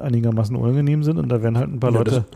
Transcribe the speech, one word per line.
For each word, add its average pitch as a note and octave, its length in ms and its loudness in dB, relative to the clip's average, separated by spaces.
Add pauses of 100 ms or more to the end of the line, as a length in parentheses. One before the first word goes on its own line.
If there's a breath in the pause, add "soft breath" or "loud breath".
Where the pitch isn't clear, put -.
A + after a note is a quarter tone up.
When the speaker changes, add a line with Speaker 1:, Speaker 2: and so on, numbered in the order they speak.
Speaker 1:
einigermaßen A#2 520 0
unangenehm C#3+ 480 0
sind D#3+ 160 0
und C3+ 120 -2
da A#2 120 0
werden A2+ 140 0
halt B2+ 160 -2
ein B2 80 -6
paar B2 100 2
Speaker 2:
Ja, A#2 80 4
Speaker 1:
Leute A2+ 260 2 (120 loud breath)